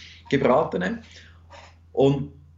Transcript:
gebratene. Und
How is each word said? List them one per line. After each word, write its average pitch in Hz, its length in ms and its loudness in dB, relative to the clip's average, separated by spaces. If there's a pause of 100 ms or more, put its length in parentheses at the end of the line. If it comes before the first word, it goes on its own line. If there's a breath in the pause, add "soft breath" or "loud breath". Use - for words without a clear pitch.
(280 loud breath)
gebratene. 165 720 0 (920 loud breath)
Und 139 400 0 (260)